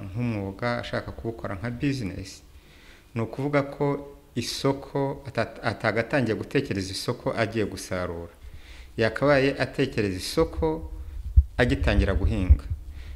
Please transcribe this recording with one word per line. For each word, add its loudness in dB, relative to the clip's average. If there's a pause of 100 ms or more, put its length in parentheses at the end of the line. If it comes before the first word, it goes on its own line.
nk'umwuga, -2
ashaka -6
kubukora -8
nka -6
business, -4 (720)
ni -2
ukuvuga 0
ko -4 (200)
isoko -2
ata-, -4
atagatangiye 0
gutekereza -2
isoko -4
agiye 0
gusarura. -6 (640)
Yakabaye 4
atekereza 0
isoko -2 (640)
agitangira 4
guhinga. 6 (520)